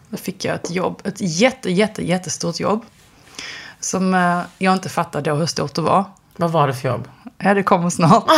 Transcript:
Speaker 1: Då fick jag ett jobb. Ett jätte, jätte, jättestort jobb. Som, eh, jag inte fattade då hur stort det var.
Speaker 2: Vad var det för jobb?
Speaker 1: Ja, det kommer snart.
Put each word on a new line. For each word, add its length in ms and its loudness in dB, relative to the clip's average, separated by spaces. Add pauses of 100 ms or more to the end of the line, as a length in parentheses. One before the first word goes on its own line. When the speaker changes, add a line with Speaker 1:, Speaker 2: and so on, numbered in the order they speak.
Speaker 1:
Då 80 -8
fick 280 -8
jag 100 -2
ett 160 -8
jobb. 320 -4
Ett 180 -6
jätte, 500 0
jätte, 360 0
jättestort 520 -4
jobb. 260 -2 (920)
Som, 340 -2
eh, 260 2 (180)
jag 160 2
inte 160 -4
fattade 400 -4
då 60 0
hur 100 0
stort 280 -4
det 80 -4
var. 240 2 (320)
Speaker 2:
Vad 140 0
var 160 4
det 60 0
för 160 -4
jobb? 180 -4 (300)
Speaker 1:
Ja, 160 2
det 100 2
kommer 260 4
snart. 360 4 (120)